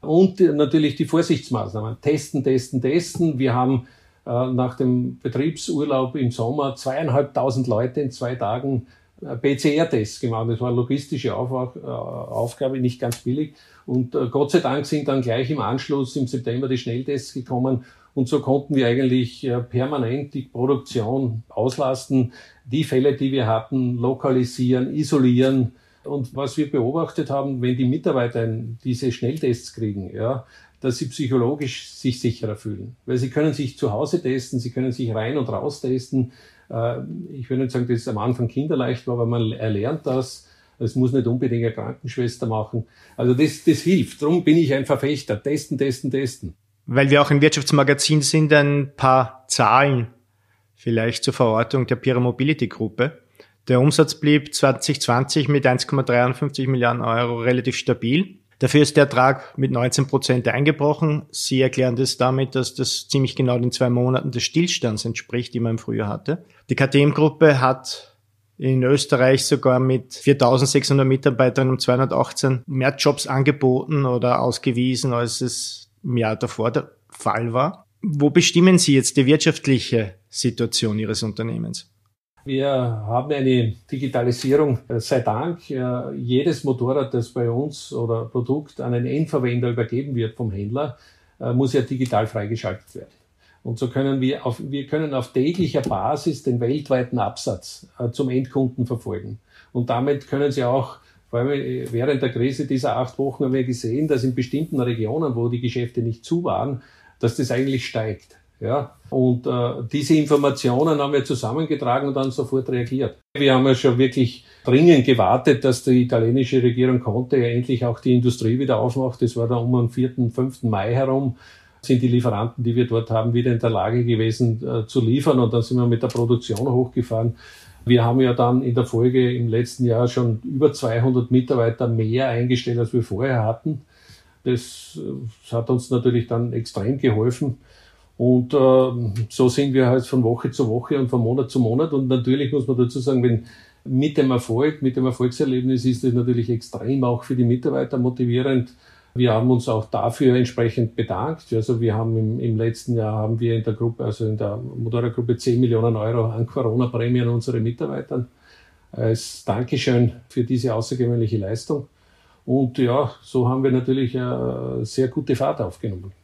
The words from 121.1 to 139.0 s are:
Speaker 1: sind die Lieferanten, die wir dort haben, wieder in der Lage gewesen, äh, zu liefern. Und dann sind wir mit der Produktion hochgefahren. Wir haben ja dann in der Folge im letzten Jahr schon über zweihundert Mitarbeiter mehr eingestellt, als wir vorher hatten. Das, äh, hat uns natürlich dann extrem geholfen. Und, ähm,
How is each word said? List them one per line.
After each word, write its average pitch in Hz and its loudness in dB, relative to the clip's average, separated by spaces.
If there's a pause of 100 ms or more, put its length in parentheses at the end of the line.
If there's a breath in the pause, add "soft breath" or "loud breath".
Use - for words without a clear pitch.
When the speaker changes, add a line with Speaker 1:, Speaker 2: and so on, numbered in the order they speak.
Speaker 1:
sind 123 2
die 127 2
Lieferanten, 117 0
die 117 0
wir 123 2
dort 117 -2
haben, 113 0
wieder 123 2
in 117 0
der 117 0
Lage 113 0
gewesen, 113 0
äh, 120 -4
zu 127 0
liefern. 127 4
Und 117 2
dann 117 2
sind 123 -2
wir 120 2
mit 117 0
der 120 0
Produktion 120 0
hochgefahren. 117 -2 (460 loud breath)
Wir 120 6
haben 123 4
ja 123 4
dann 123 2
in 127 0
der 120 2
Folge 123 2
im 120 -2
letzten 120 -2
Jahr 120 2
schon 120 0
über 143 2
zweihundert 123 0
Mitarbeiter 123 2
mehr 117 0
eingestellt, 120 0
als 117 -2
wir 123 2
vorher 117 -2
hatten. 120 -4 (640 soft breath)
Das, - -6
äh, 135 -10
hat 117 -2
uns 127 -2
natürlich 120 2
dann 120 -2
extrem 117 -4
geholfen. 123 0 (600 soft breath)
Und, 123 2
ähm, 131 4 (160)